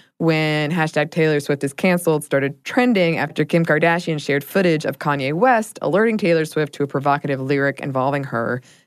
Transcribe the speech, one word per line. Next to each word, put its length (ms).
when 540
hashtag 400
Taylor 260
Swift 240
is 100
canceled 520
started 400
trending 540
after 260
Kim 200
Kardashian 560
shared 220
footage 420
of 140
Kanye 340
West 480
alerting 380
Taylor 260
Swift 280
to 100
a 60
provocative 520
lyric 380
involving 460
her 360